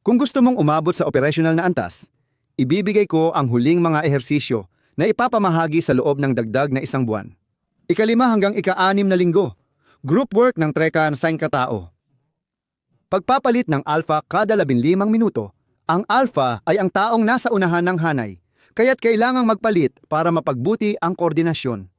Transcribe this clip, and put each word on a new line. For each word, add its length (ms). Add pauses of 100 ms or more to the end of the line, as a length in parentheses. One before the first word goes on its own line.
Kung 160
gusto 240
mong 160
umabot 400
sa 80
operasyonal 480
na 160
antas, 400 (480)
ibibigay 480
ko 320
ang 160
huling 320
mga 240
ehersisyo 560 (320)
na 80
ipapamahagi 800
sa 80
loob 240
ng 160
dagdag 400
na 80
isang 240
buwan. 320 (480)
Ikalima 480
hanggang 240
ika-anim 480
na 80
linggo, 400 (480)
group 320
work 240
ng 160
Trekan 400
Sign 240
Katao. 560 (1200)
Pagpapalit 560
ng 160
alpha 400
kada 320
labinlimang 560
minuto. 400 (320)
Ang 240
alpha 560
ay 160
ang 80
taong 400
nasa 240
unahan 320
ng 160
hanay, 400 (320)
kaya't 320
kailangang 400
magpalit 480 (160)
para 240
mapagbuti 640
ang 160
koordinasyon. 880